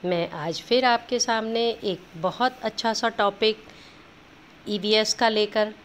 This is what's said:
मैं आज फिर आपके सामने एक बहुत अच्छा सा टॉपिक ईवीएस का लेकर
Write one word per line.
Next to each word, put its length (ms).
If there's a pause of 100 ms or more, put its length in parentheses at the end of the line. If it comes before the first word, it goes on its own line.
मैं 260
आज 320
फिर 220
आपके 340
सामने 520
एक 300 (160)
बहुत 460
अच्छा 300
सा 160
टॉपिक 500 (1080)
ईवीएस 460
का 140
लेकर 460 (100)